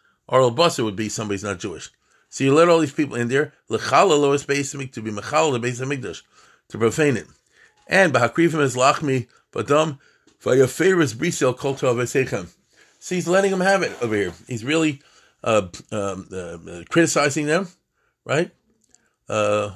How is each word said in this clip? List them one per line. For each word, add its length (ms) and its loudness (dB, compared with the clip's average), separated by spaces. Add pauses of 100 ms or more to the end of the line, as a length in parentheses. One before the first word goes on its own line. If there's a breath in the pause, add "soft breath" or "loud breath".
(300)
Arlei 260 4
Basar 280 0
would 120 -2
be 140 -6
somebody's 340 -6
not 140 -6
Jewish. 320 -12 (400)
So 140 -6
you 100 4
let 160 6
all 100 4
these 140 -2
people 220 -4
in 140 -2
there, 240 -2 (140 soft breath)
Lechala 520 2
lo 140 4
es 120 -2
Beis 300 -4
Hamikdash, 180 -12
to 80 -12
be 80 -8
Mechal 420 0
the 160 -2
Beis 160 -6
Hamikdash, 380 -8 (480 soft breath)
to 80 -12
profane 400 2
it. 100 -10 (600 soft breath)
And 260 4
Bahakrivim 500 2
es 120 0
Lachmi, 520 2 (240 soft breath)
Badam, 480 0 (440 soft breath)
Vayaferes 720 4
Brisel 420 -2
Kol 180 -4
Tovaseichem. 720 -2 (520 soft breath)
So 160 -8
he's 120 -4
letting 240 2
them 100 -2
have 200 2
it 100 -2 (100)
over 140 -2
here. 180 -2 (140)
He's 160 -8
really, 380 0 (420 soft breath)
uh, 240 0 (240)
um, 400 -6
uh, 40 -12
uh, 540 -12
criticizing 560 0
them, 240 -2 (560)
right? 260 -2 (760)
Uh, 480 0